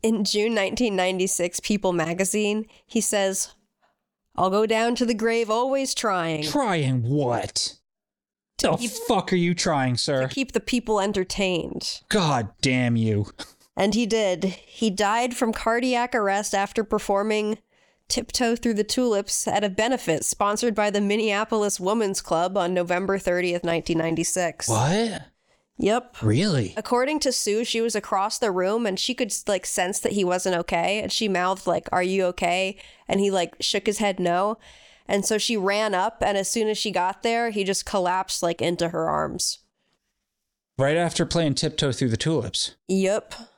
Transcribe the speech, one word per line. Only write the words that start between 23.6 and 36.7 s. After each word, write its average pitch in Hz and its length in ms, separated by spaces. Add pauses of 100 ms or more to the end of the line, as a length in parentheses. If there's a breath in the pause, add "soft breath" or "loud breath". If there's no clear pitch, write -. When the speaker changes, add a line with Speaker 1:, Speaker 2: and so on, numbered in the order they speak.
Speaker 1:
nineteen 170 360
ninety-six. 165 680
Speaker 2:
What? 175 600 (500)
Speaker 1:
Yep. 233 460
Speaker 2:
Really? 123 520
Speaker 1:
According 254 440
to 277 120
Sue, 220 320
she 226 180
was 226 140
across 208 440
the 233 100
room 196 380
and 190 120
she - 140
could, 240 180 (140)
like, 196 220
sense 190 320
that - 140
he 202 100
wasn't 180 320
okay. 175 480
And 196 80
she - 160
mouthed, 185 400
like, 175 240
"Are 180 100
you 185 260
okay?" 185 500 (300 loud breath)
And 196 120
he, 196 100
like, 180 300
shook - 260
his 202 140
head, 196 200
"No." 185 380 (520 loud breath)
And 196 140
so 214 140
she 220 180
ran 202 380
up, 190 280
and 196 160
as 196 140
soon 214 160
as 214 100